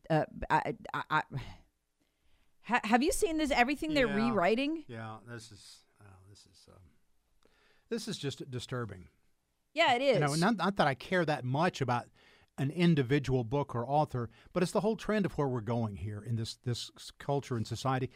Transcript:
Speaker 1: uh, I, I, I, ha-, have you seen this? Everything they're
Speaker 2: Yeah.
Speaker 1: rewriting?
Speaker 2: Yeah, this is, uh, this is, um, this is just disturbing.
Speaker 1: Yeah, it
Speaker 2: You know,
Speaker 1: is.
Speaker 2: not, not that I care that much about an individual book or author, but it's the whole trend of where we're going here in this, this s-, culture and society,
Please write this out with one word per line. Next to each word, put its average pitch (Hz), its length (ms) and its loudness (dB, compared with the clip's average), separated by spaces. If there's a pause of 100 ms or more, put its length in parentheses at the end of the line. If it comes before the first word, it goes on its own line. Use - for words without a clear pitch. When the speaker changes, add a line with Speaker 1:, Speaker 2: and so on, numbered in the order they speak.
(100)
Speaker 1:
uh, 156 140 2 (260)
I, - 240 2 (180)
I, 143 160 -4
I, 156 140 2 (1400)
ha-, 240 200 0
have 233 220 4
you 349 80 2
seen 330 240 0
this? 302 160 0
Everything 277 420 0
they're 262 140 4
Speaker 2:
Yeah. 190 80 -2
Speaker 1:
rewriting? 233 720 0
Speaker 2:
Yeah, 113 300 -8 (100)
this 113 240 -14
is, - 320 -20 (160)
uh, 101 40 -20 (240)
this 101 120 -20
is, - 280 -20
um, 95 140 -20 (1080)
this 226 180 -4
is 185 100 -4
just 143 320 -6
disturbing. 113 560 -8 (680)
Speaker 1:
Yeah, 302 220 4
it 254 80 0
Speaker 2:
You 269 160 4
know, 147 140 2
Speaker 1:
is. 160 80 0
Speaker 2:
not, 208 160 4
not 190 220 -2
that 160 100 6
I 135 60 0
care 180 300 0
that 143 200 0
much 147 360 0
about 120 260 0 (540)
an 139 120 0
individual 139 720 4
book 139 280 -2
or 120 160 -4
author, 135 400 0 (240)
but 180 120 2
it's 175 80 -2
the 208 80 2
whole 214 160 0
trend 208 280 0
of - 140 -4
where 147 80 2
we're 127 140 -2
going 113 340 -2
here 104 320 -8
in 117 80 -2
this, 113 300 -4
this - 320 -6
s-, - 200 -18
culture 139 400 -4
and 110 80 -2
society, 131 520 -2